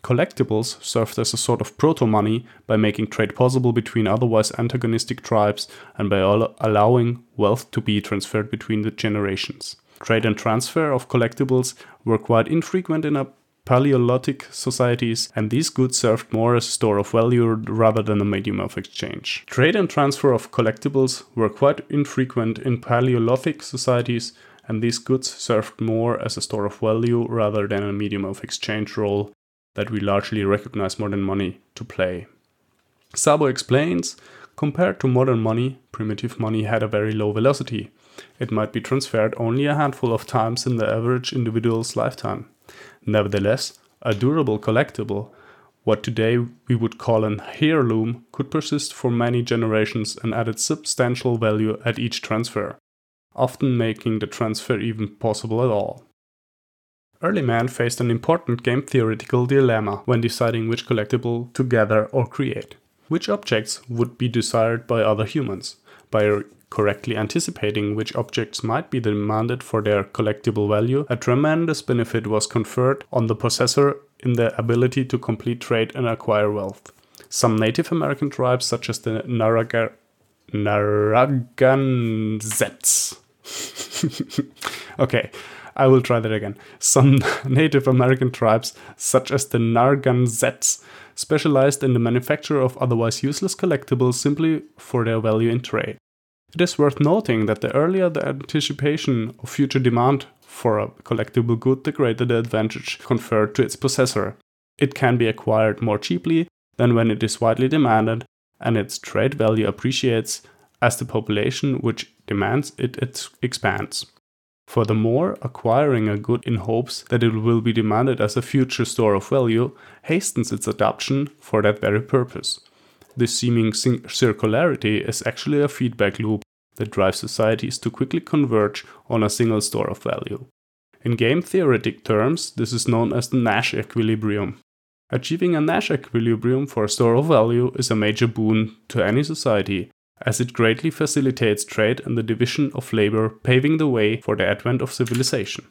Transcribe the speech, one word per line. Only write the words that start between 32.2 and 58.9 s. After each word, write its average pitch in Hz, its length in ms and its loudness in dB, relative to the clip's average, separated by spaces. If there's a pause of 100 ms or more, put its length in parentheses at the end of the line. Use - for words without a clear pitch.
Szabo 147 340 2
explains, 156 640 -2 (400)
"Compared 156 460 -2
to 135 80 0
modern 127 320 2
money, 120 400 -2 (100)
primitive 110 480 -6
money 110 240 -2
had 107 220 0
a 110 120 -4
very 107 140 0
low 104 220 -2
velocity. 117 580 -2 (480)
It 113 140 -6
might 107 200 -2
be 113 80 -4
transferred 117 560 -2
only 120 300 0
a 147 80 0
handful 131 400 -2
of 110 100 -4
times 117 420 -2
in 123 100 0
the 110 120 0
average 120 440 -2
individual's 117 640 -2
lifetime. 113 500 -4 (640)
Nevertheless, 104 680 0 (240)
a 117 100 0
durable 123 460 2
collectible, 110 720 -2 (540)
what 107 180 2
today 117 420 0 (220)
we 127 80 0
would 113 240 -2
call 110 260 2
an 104 160 -2 (200)
heirloom, 120 720 0
could - 180 -6
persist 151 420 -4
for 123 200 -2
many 120 300 0
generations 110 800 0
and 110 140 -4
added 113 240 -2
substantial 123 800 -2
value 110 460 0
at 117 160 -2
each 117 200 -4
transfer, 110 560 -4 (600)
often 127 400 0
making 113 420 -2
the 107 80 -2
transfer 110 540 -4
even 110 280 -4
possible 110 540 -2
at 127 80 2
all." - 320 -2 (1200)
Early 180 200 0
man 117 260 0
faced 120 320 -4
an 120 100 0
important 120 540 0
game 127 180 0
theoretical 123 640 0